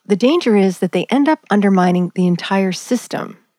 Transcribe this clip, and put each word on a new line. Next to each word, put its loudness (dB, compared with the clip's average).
the 0
danger 2
is 2
that -2
they -2
end 2
up 0
undermining 2
the 0
entire -2
system. -8